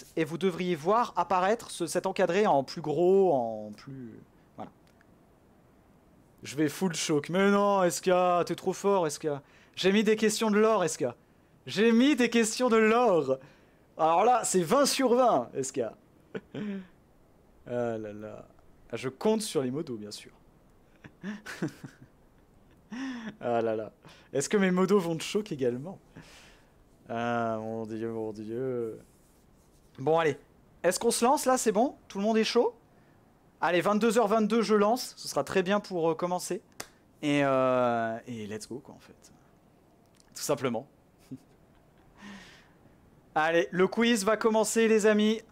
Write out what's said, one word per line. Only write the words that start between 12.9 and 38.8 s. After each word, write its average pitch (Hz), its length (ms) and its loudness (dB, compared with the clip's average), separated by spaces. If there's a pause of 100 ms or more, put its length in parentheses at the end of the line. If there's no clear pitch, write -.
Alors 165 280 2
là, 233 200 4
c'est 185 180 0
vingt 240 240 2
sur 247 280 2
vingt, 202 400 2
S 131 180 -6
K. 135 80 -4 (760)
<laughs> - 60 -10 (1080)
Ah 120 320 -4
là 107 140 -12
là. 104 340 -16 (460)
Ah, 117 40 -6
je 127 120 -10
compte 214 320 -2
sur 160 220 -2
les 127 80 -4
modos, 135 260 -8
bien 104 140 -14
sûr. - 260 -18
<laughs> - 920 -20 (2000)
Ah 120 220 0
là 110 140 -2
là. 110 160 -10 (400)
Est-ce 139 160 -2
que - 80 0
mes 190 160 2
modos 185 260 2
vont 170 180 -2
te 156 60 -10
choquer 208 320 -6
également ? 131 460 -4 (1080)
Ah, 117 520 -2
mon 113 260 -8
Dieu, 110 240 -8
mon 110 220 -6
Dieu. 113 680 -8 (1000)
Bon, 151 200 2
allez. 156 180 0 (460)
Est-ce 180 160 0
qu'on 233 140 0
se - 120 0
lance, 269 200 2
là ? 254 120 2
C'est 247 140 0
bon ? 240 240 0 (140)
Tout - 100 -10
le 196 60 -2
monde 220 120 0
est 220 80 2
chaud ? 247 300 2 (880)
Allez, 170 200 2
vingt-deux 214 380 2
heures 226 80 4
vingt-deux, 220 360 2
je 202 120 2
lance. 214 420 2
Ce - 120 -14
sera 143 160 -2
très 190 180 0
bien 196 160 0
pour, 175 320 -2
euh, 160 60 0
commencer. 175 460 -4 (600)
Et, 147 220 2
euh, 123 840 2
et 110 220 -10
let's 107 200 -10
go, 123 160 -10